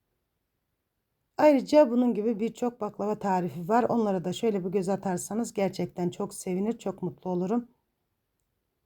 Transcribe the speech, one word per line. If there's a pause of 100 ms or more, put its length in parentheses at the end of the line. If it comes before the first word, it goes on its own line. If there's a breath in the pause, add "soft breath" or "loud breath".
(1400)
Ayrıca
bunun
gibi
birçok
baklava
tarifi
var.
Onlara
da
şöyle
bir
göz
atarsanız
gerçekten
çok
sevinir,
çok
mutlu
olurum. (1200)